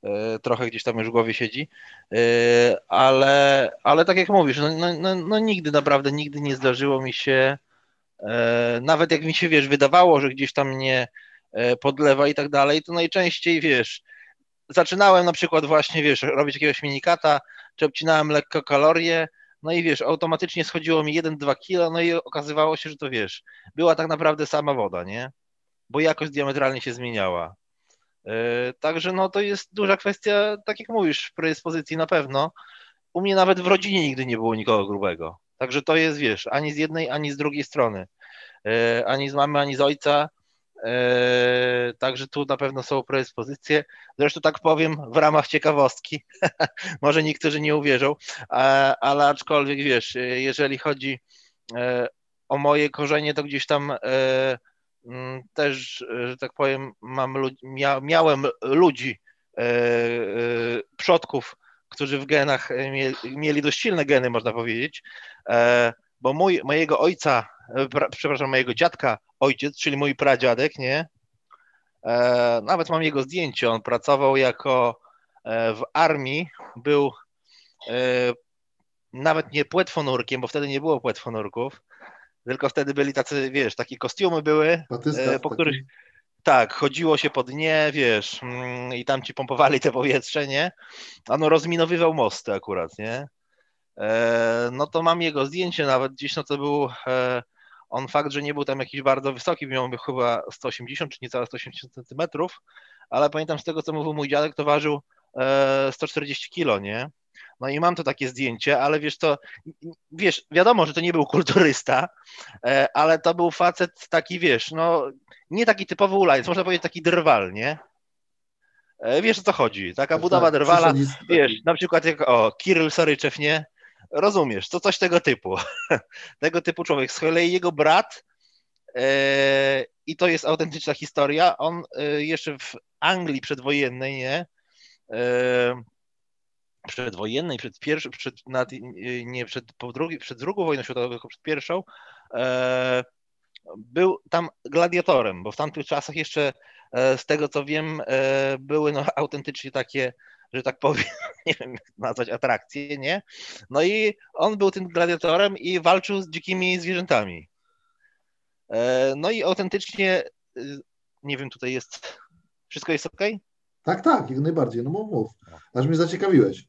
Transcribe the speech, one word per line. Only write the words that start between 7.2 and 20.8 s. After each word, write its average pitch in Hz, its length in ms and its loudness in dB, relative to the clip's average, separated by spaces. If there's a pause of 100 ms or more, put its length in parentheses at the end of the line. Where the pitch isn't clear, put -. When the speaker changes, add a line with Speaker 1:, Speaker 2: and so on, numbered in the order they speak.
Speaker 1:
e, 117 640 0
nawet 160 280 4
jak 151 120 0
mi 160 100 -2
się, 170 160 0
wiesz, 147 180 4
wydawało, 143 540 6
że 139 80 0
gdzieś 135 240 -4
tam 135 220 0
mnie, 131 320 0 (480)
e, 120 200 0
podlewa 139 520 4
i 147 60 2
tak 143 160 -2
dalej, 143 340 2
to 165 100 -10
najczęściej, 170 680 0
wiesz, 139 400 0 (680)
zaczynałem 185 560 6
na 175 60 2
przykład 160 340 2
właśnie, 151 380 2
wiesz, 147 180 4
robić 135 340 0
jakiegoś 143 280 -2
minikata, 147 560 2 (360)
czy 156 100 0
obcinałem 156 440 2
lekko 147 340 0
kalorie, 160 640 2 (360)
no 156 80 -4
i 170 120 0
wiesz, 151 180 0
automatycznie 160 640 -2
schodziło 160 400 0